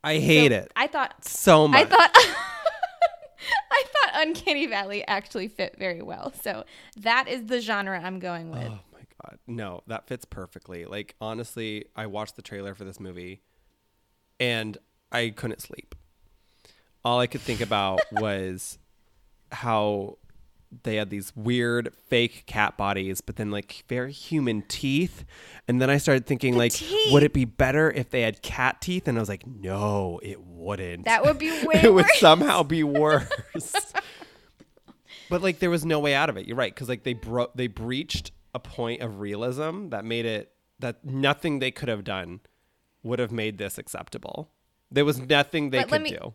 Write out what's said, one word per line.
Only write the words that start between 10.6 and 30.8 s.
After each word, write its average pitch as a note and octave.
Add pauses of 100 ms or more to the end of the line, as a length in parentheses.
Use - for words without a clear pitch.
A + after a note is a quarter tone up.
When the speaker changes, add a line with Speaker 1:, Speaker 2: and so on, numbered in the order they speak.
Speaker 1:
Like, G2
honestly, A2 (100)
I G#2+
watched G#2
the G#2+
trailer G2
for G2+
this F#2+
movie F#2 (1000)
and A2+ (340)
I A#2
couldn't G#2+
sleep. - (1120)
All A#2+
I B2
could B2
think A#2
about G2
Speaker 2:
<laughs> -
Speaker 1:
was G2 (760)
how G#2 (680)
they A2
had G#2+
these G2+
weird A#2+ (140)
fake A#2+
cat -
bodies, F#2+
but -
then, G#2+
like, -
very B2+
human B2
teeth. C#3+ (420)
And B2
then C3
I C#3+
started C3+
thinking, C3
Speaker 2:
The A#2+
Speaker 1:
like, A#2+
Speaker 2:
teeth. G#4+
Speaker 1:
would C#3+
it D3
be C3+
better C#3
if C3
they B2+
had A2
cat -
teeth? F3+
And A#2
I A2+
was G#2
like, G2
no, G2+
it G2
wouldn't. F2